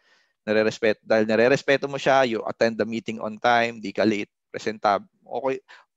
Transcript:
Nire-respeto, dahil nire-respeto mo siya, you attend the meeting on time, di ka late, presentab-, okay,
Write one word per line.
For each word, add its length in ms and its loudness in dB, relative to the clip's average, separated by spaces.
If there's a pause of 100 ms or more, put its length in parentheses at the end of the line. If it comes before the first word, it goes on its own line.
(460)
Nire-respeto, 560 0
dahil 240 2
nire-respeto 640 2
mo 80 -8
siya, 320 2
you 160 -4
attend 320 -2
the 80 0
meeting 320 -8
on 240 -10
time, 400 2
di 80 -8
ka 160 0
late, 240 -2 (240)
presentab-, 560 -2 (160)
okay, 320 -4 (400)